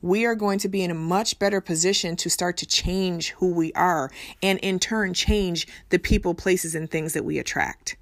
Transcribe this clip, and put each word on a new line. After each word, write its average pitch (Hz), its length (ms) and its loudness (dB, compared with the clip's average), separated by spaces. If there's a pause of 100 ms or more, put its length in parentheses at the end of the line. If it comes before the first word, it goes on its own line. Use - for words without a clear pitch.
we 202 240 2
are 233 100 2
going 202 240 0
to 196 100 -2
be 190 140 0
in 175 80 -2
a 165 40 -4
much 180 420 0
better 202 220 2
position 175 560 0
to - 140 -4
start 180 280 0
to - 80 -6
change 180 640 0
who 180 220 0
we 165 200 0
are 160 360 2 (320)
and 190 180 2
in 190 200 -2
turn 202 340 0
change 185 540 0 (220)
the 175 100 4
people, 170 340 2
places, 170 420 0
and 160 140 -6
things 160 220 -4
that - 140 -2
we 151 140 -2
attract. - 640 -4